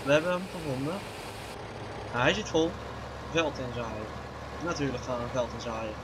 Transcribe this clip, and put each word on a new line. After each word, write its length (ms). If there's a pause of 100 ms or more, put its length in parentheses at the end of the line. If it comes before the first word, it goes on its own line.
We 80
hebben 200
hem 200
gevonden. 440 (1160)
Hij 220
zit 160
vol. 220 (600)
Veld 260 (100)
inzaaien. 380 (580)
Natuurlijk 400
gaan 140
we 60
een 60
veld 240
inzaaien. 400 (100)